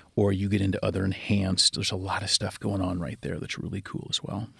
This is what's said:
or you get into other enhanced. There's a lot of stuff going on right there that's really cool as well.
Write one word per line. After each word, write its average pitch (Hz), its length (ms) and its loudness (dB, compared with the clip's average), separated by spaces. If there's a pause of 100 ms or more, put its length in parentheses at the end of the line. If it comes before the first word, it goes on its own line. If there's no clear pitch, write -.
(160)
or 101 160 6
you 98 160 2
get 98 140 4
into 95 240 2
other 95 180 0
enhanced. 95 720 2
There's - 160 -2
a 101 60 -2
lot 95 260 -4
of 101 60 -4
stuff - 300 0
going 101 220 0
on 90 180 0
right 80 220 -4
there - 180 -4
that's - 200 -6
really - 220 -4
cool - 280 -8
as - 140 -2
well. 104 240 -6 (120)